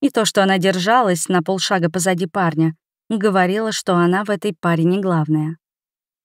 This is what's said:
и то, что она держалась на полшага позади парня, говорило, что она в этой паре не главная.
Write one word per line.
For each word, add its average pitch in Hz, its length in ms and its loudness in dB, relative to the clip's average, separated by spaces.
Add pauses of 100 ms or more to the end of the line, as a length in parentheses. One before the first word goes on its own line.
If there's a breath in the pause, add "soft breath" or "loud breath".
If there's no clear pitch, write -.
и 277 80 2
то, 220 160 0
что 196 160 0
она 190 160 2
держалась 185 720 0
на 180 140 0
полшага 180 480 -2
позади 185 340 -2
парня, 160 480 0 (360)
говорило, 202 640 0
что 190 240 -2
она 175 280 2
в 208 80 -4
этой 202 280 -4
паре 165 240 0
не 180 160 2
главная. 156 580 -2 (680)